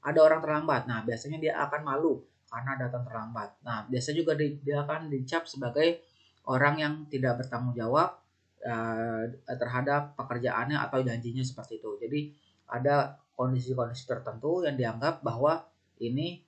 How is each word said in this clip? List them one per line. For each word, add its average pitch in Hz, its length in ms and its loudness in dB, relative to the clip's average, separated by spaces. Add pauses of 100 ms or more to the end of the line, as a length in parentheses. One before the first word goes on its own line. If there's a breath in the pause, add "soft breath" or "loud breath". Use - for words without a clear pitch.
ada 143 220 4
orang 156 180 10
terlambat, 151 460 0
nah 117 160 -2
biasanya 143 400 -4
dia 156 100 2 (140)
akan 147 160 -4
malu 147 420 2 (220 soft breath)
karena 127 320 -6
datang 123 260 -4
terlambat. 113 640 -8
Nah, 110 240 -4
biasa 127 260 -2
juga 165 220 2
di-, 147 240 0
dia 143 240 0
akan 156 260 -4
dicap 131 320 -2
sebagai 151 560 0 (460 soft breath)
orang 139 320 4
yang 151 160 0 (160)
tidak 127 320 0
bertanggung 123 320 -2
jawab, 131 420 2 (480)
eh, 113 640 -2 (160)
terhadap 127 680 0
pekerjaannya 120 640 -2
atau 131 260 0
janjinya 120 380 -2
seperti 117 400 -8
itu. 107 160 -8
Jadi 135 220 -2 (500 loud breath)
ada 135 480 2 (160)
kondisi-kondisi 127 720 -2
tertentu 127 560 -4
yang 143 160 -2
dianggap 127 480 -2
bahwa 143 400 2 (320)
ini 147 500 -2